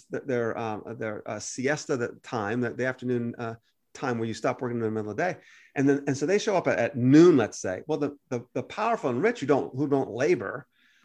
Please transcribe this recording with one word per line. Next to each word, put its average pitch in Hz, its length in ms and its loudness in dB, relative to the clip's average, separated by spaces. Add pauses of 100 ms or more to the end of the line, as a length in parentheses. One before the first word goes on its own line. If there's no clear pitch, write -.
(100)
their, 123 480 -4
um, 110 240 -6 (160)
their, 110 300 -6
uh, 110 100 -6
siesta, 139 600 -4
the 117 240 -6
time, 117 400 -4
the, 117 80 -2
the 123 160 -4
afternoon, 120 520 -4
uh, 113 160 -8 (380)
time 127 260 -4
where 113 80 -2
you 110 60 -4
stop 127 300 -4
working 120 160 -4
in 117 40 -4
the 110 80 0
middle 107 200 -4
of 104 80 -8
the 151 40 0
day. 175 140 -2 (380)
And 139 120 2
then, 139 200 4
and 139 100 0
so 139 80 -6
they 185 140 2
show 208 180 0
up 175 100 0
at, 113 120 2
at 117 180 0
noon, 147 400 10
let's 107 220 0
say. 92 280 -6
Well, 151 120 -2
the, 143 180 -2 (140)
the, 120 120 -4 (120)
the 131 80 -4
powerful 214 480 -2
and 120 120 -2
rich 233 180 0
who - 60 -6
don't, 127 300 2
who 143 100 -2
don't 135 240 0
labor, 120 560 0 (380)